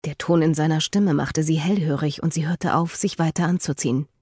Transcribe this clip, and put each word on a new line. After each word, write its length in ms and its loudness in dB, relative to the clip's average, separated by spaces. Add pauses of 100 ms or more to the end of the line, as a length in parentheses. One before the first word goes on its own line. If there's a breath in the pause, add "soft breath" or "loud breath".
der 140 -6
Ton 240 2
in 120 4
seiner 280 2
Stimme 320 2
machte 300 0
sie 120 2
hellhörig 680 0
und 120 0
sie 120 0
hörte 300 0
auf, 220 -2
sich 200 -2
weiter 280 0
anzuziehen. 640 0 (120)